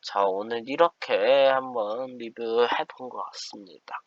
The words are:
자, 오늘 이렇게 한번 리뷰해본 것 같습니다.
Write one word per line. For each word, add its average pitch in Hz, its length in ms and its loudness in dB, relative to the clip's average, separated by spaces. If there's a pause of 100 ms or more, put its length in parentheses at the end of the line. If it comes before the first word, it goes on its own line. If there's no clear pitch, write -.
자, - 220 -2
오늘 107 440 -2
이렇게 135 800 4
한번 127 680 -2
리뷰해본 117 920 -2
것 104 160 -8
같습니다. - 800 -14